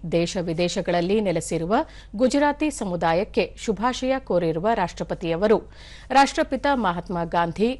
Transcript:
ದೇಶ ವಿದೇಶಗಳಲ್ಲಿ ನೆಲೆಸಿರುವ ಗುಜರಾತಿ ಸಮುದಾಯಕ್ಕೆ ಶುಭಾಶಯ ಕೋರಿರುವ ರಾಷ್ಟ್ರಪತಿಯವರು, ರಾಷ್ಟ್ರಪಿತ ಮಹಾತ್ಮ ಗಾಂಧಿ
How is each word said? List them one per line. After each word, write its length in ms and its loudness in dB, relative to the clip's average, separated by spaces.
ದೇಶ 200 0
ವಿದೇಶಗಳಲ್ಲಿ 680 0
ನೆಲೆಸಿರುವ 460 -2
ಗುಜರಾತಿ 480 2
ಸಮುದಾಯಕ್ಕೆ 680 0
ಶುಭಾಶಯ 500 0
ಕೋರಿರುವ 400 2
ರಾಷ್ಟ್ರಪತಿಯವರು, 760 0
ರಾಷ್ಟ್ರಪಿತ 480 2
ಮಹಾತ್ಮ 380 -2
ಗಾಂಧಿ 440 2